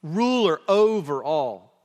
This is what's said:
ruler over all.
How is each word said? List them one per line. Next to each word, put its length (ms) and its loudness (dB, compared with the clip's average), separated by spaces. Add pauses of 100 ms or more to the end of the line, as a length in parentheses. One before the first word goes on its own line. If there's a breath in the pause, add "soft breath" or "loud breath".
ruler 640 0
over 540 2
all. 500 -4 (120)